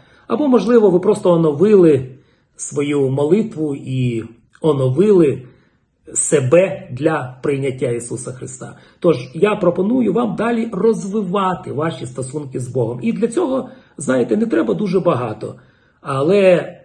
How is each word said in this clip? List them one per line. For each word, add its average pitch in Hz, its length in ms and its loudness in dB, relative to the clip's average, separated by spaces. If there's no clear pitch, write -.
або, 294 200 0
можливо, 226 420 4
ви 175 100 4
просто 196 320 2
оновили 165 800 4
свою 143 540 -2
молитву 151 680 0
і 127 480 -4
оновили 151 840 2
себе 165 800 2
для 143 520 -4
прийняття 135 480 -4
Ісуса 117 400 -8
Христа. - 460 -16
Тож 160 180 2
я 202 220 0
пропоную 190 580 0
вам 214 220 -2
далі 226 360 -4
розвивати 190 1000 -2
ваші 151 340 -6
стосунки 135 540 -10
з 123 80 -8
Богом. 123 340 -4
І 226 100 -2
для 190 160 0
цього, 262 420 -2
знаєте, 226 400 0
не 226 80 0
треба 262 280 0
дуже 185 260 0
багато, 123 560 -2
але 165 840 2